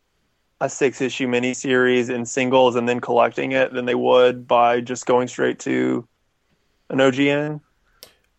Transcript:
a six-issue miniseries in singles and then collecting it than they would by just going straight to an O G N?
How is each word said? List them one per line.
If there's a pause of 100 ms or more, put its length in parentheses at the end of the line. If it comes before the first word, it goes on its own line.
(600)
a
six-issue
miniseries
in
singles
and
then
collecting
it
than
they
would
by
just
going
straight
to (840)
an
O
G
N? (760)